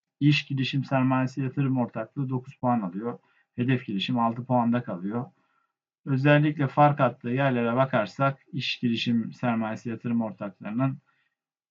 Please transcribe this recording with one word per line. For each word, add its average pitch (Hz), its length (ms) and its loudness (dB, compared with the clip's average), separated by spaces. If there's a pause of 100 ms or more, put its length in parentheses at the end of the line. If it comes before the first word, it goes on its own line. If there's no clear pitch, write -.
(200)
iş 143 260 4
girişim 131 380 -2
sermayesi 131 580 0
yatırım 131 360 0
ortaklığı 120 500 -4
dokuz 127 260 -6
puan 120 260 0
alıyor. 101 380 -6 (380)
Hedef 123 300 0
girişim 113 320 -2
altı 117 260 0
puanda 120 380 2
kalıyor. 98 420 -6 (840)
Özellikle 147 600 4
fark 147 340 4
attığı 123 280 0
yerlere 120 480 0
bakarsak 135 600 0 (140)
iş - 260 -6
girişim 117 540 0
sermayesi 113 560 -4
yatırım 117 340 -2
ortaklarının 110 760 -4 (720)